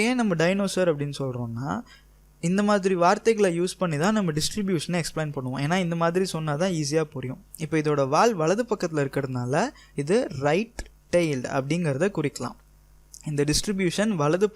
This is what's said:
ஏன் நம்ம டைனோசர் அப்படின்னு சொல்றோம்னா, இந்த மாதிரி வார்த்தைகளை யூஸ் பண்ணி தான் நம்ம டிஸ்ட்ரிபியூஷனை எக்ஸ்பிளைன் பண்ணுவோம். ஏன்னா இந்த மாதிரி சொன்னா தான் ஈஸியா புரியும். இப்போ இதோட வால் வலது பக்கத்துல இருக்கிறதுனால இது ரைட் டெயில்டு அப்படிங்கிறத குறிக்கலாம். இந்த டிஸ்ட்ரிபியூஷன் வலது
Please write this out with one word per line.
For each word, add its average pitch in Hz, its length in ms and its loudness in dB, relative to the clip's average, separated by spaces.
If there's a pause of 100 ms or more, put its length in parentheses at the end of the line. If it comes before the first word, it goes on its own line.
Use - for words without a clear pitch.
ஏன் 247 140 0
நம்ம 202 220 2
டைனோசர் 185 500 2
அப்படின்னு 143 280 -6
சொல்றோம்னா, 123 480 -4 (800)
இந்த 190 200 2
மாதிரி 196 340 2
வார்த்தைகளை 208 460 4 (100)
யூஸ் 180 220 -2
பண்ணி 165 220 0
தான் 214 140 4
நம்ம 175 200 0
டிஸ்ட்ரிபியூஷனை 180 680 -2
எக்ஸ்பிளைன் 156 320 -4
பண்ணுவோம். 131 280 -4
ஏன்னா 170 220 2
இந்த 170 180 -2
மாதிரி 175 300 2
சொன்னா 156 280 -2
தான் 185 180 0
ஈஸியா 156 240 0 (100)
புரியும். 131 260 -8 (240)
இப்போ 156 180 -2
இதோட 147 200 2 (120)
வால் 214 280 4
வலது 202 300 2
பக்கத்துல 160 340 -2
இருக்கிறதுனால 131 580 -2 (380)
இது 165 160 2 (300)
ரைட் 185 360 0 (320)
டெயில்டு 151 420 0
அப்படிங்கிறத 151 600 0
குறிக்கலாம். 139 400 -4 (720)
இந்த 143 180 0
டிஸ்ட்ரிபியூஷன் 196 640 0 (100)
வலது 175 340 2